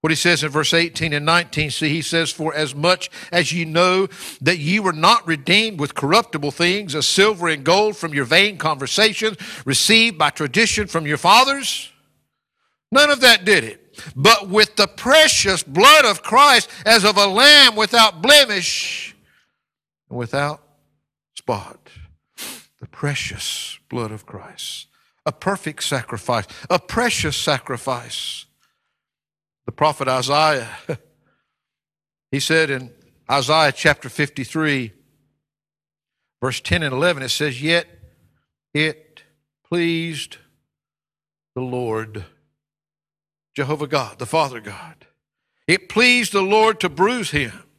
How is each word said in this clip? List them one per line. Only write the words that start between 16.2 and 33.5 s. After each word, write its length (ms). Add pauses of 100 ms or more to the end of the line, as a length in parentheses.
Christ, 480 (160)
as 200
of 100
a 100
lamb 520
without 440
blemish 920 (960)
and 100
without 480 (680)
spot." 520 (920)
The 80
precious 1000
blood 240
of 140
Christ. 640 (380)
A 60
perfect 520
sacrifice. 640 (240)
A 80
precious 600
sacrifice. 1080 (1160)
The 60
prophet 380
Isaiah, 680 (120)
<laughs> 80 (1300)
he 100
said 280
in 240 (380)
Isaiah 400